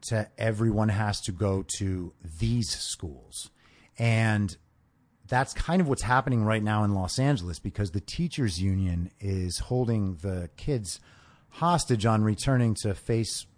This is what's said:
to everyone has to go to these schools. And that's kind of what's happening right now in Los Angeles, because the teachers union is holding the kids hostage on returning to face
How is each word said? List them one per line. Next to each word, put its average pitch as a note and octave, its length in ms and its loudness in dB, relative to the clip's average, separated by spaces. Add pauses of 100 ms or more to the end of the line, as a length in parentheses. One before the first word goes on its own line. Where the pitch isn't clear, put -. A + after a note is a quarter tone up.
to G#2+ 340 -2
everyone A2 520 2
has G#2 320 0
to - 100 -6
go F#2+ 340 0 (120)
to F#2 360 -4 (260)
these A2+ 300 0
schools. - 800 -10 (480)
And A2 580 2 (720)
that's B2+ 260 0
kind F3+ 280 2
of E3 60 2
what's C3+ 140 2
happening B2 420 2
right A2 200 2
now G#2+ 200 2
in G2+ 100 2
Los F#2+ 260 -2
Angeles, G#2 400 0
because G2+ 320 -4
the G2 100 -2
teachers A#2 600 -4
union F#2 580 0
is F#2 400 -4
holding A2+ 640 -2
the F2+ 340 -6
kids A#2 440 -4 (500)
hostage C#3+ 560 0
on A2 180 4
returning A2+ 580 2
to G#2 120 -2
face - 520 -4 (120)